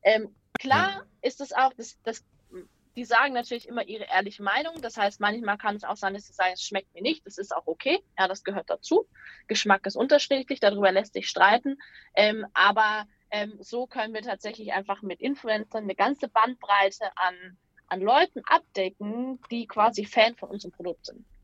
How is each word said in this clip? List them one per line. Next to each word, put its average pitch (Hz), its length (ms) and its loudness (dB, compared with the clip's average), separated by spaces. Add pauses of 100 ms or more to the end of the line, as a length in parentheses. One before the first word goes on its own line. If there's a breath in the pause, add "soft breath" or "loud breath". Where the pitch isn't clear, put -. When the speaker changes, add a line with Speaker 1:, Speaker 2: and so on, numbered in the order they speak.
Speaker 1:
ähm, 220 320 2 (240)
klar 302 300 2
Speaker 2:
Ja. 392 140 -8 (180)
Speaker 1:
ist - 200 -4
es 277 120 -12
auch, 262 200 2
das, - 300 -16
das 226 200 -8 (760)
die 240 60 -8
sagen 254 280 4
natürlich 240 320 -6
immer 233 220 -6
ihre 208 220 -12
ehrliche 202 340 0
Meinung. 302 380 -2
Das 233 160 -10
heißt, 208 240 0
manchmal 208 360 -2
kann 208 200 -4
es - 80 -12
auch 208 100 -4
sein, 196 180 -4
dass 202 140 -12
sie - 60 -20
sagen, 185 200 0
"Es - 100 -10
schmeckt 196 300 -6
mir 175 80 -14
nicht." 269 240 -4
Das 202 120 -20
ist 196 180 -6
auch 165 100 -6
okay. 277 340 -2 (180)
Ja, 190 100 2
das 190 160 -6
gehört 196 260 -6
dazu. - 380 0 (400 loud breath)
Geschmack 208 380 2
ist 202 100 -6
unterschiedlich, 269 640 2
darüber 202 320 4
lässt 202 220 0
sich 196 160 -8
streiten. 247 480 4 (360 loud breath)
Ähm, 214 400 2
aber, 214 520 4 (260)
ähm, 208 300 -6
so 247 260 -8
können 226 260 -6
wir 214 80 -6
tatsächlich 214 520 -10
einfach 196 280 -4
mit 190 200 -10
Influencern 220 640 -4
eine 190 100 -4
ganze 254 320 0
Bandbreite 202 880 0
an, 180 420 -4 (300)
an 185 140 -6
Leuten 262 440 2
abdecken, 247 920 -2 (100)
die 233 160 -6
quasi 214 380 0
Fan 226 320 2
von - 140 -14
unserem 196 240 -14
Produkt 175 320 -10
sind. - 200 -20 (180)